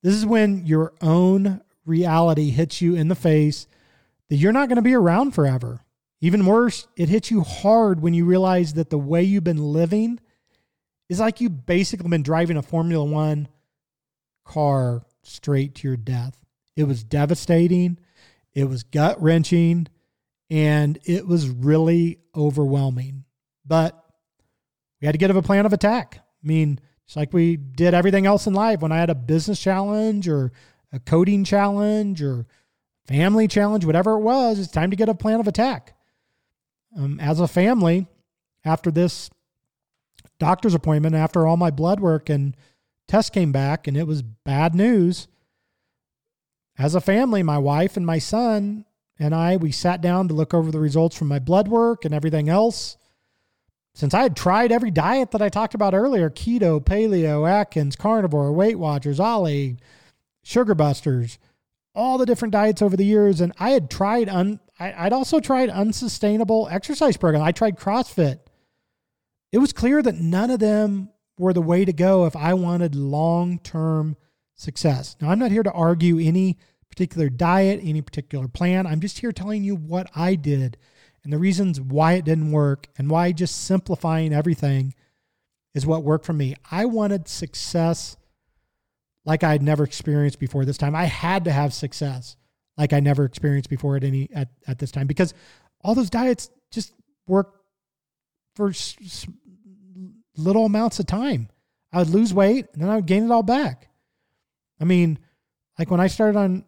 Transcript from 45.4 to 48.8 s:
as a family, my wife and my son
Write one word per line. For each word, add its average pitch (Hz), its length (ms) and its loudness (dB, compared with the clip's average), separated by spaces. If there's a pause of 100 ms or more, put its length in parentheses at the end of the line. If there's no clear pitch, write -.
as 151 180 0
a 180 60 2
family, 208 420 0
my 151 140 0
wife 147 380 0
and 180 100 -4
my 165 120 0
son 214 680 -2 (340)